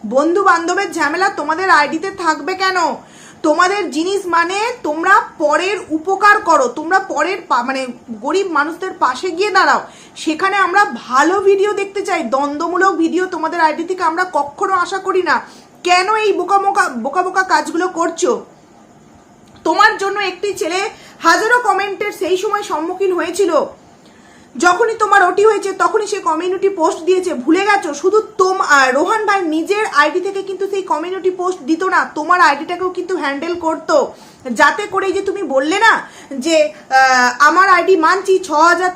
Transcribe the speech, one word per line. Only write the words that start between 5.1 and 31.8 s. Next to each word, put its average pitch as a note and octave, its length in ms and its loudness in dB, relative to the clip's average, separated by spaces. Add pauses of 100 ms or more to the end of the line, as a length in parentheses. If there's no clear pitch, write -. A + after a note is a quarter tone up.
পরের E4+ 400 0 (120)
উপকার G4 520 2
করো, D4 260 2
তোমরা D#4+ 320 -2
পরের F4+ 380 -2 (100)
পা-, B3 160 0
মানে C4 220 -4 (260)
গরিব D4+ 400 -2
মানুষদের D#4+ 480 -2
পাশে C4+ 320 -2
গিয়ে F#4+ 200 -2
দাঁড়াও। D4+ 300 2 (340)
সেখানে F#4 400 -2
আমরা F#4+ 300 2 (100)
ভালো D4 440 0
ভিডিও G4 340 2
দেখতে G4 280 -6
চাই, F4+ 220 -4
দ্বন্দ্বমূলক D#4 720 0
ভিডিও E4 300 0
তোমাদের D#4+ 340 -6
আইডি D#4+ 240 0
থেকে F#4 200 -4
আমরা E4 300 0
কখনো D4+ 400 -2
আশা F4+ 240 -2
করি F#4 240 0
না। D4 200 0 (420)
কেন F#4 320 2
এই G#4+ 180 2
বোকা F4+ 260 0
মোকা-, G4 300 0
বোকা C#4 340 -4
বোকা F#4 200 -2
কাজগুলো E4 440 -2
করছো? E4 580 -2 (1200)
তোমার G4 340 4
জন্য G4 220 -4
একটি F#4+ 340 -4
ছেলে F#4 360 -4 (300)
হাজারো G#4+ 400 2
কমেন্টের G4+ 520 -2
সেই F#4 260 -2
সময় G#4 260 -4
সম্মুখীন F#4 500 -4
হয়েছিল, E4+ 520 0 (920)
যখনই F4+ 380 2
তোমার G4 280 4
ওটি F#4 220 2
হয়েছে G4 260 2
তখনই F#4+ 360 0
সে G4+ 120 -4
কমিউনিটি F4 500 -2
পোস্ট F4 300 0
দিয়েছে, F4+ 340 0
ভুলে D#4 320 2
গেছো? G4 280 0
শুধু F#4+ 280 2 (160)
তোম-, F#4 240 2
আহ, C4+ 280 4
রোহান F#4 360 0
ভাই G4 160 2
নিজের E4 440 -2
আইডি D4+ 340 0
থেকে G4 240 -6
কিন্তু F#4+ 260 -6
সেই G4 120 -4
কমিউনিটি F4+ 480 -4
পোস্ট F4+ 320 -4
দিত D#4 220 -2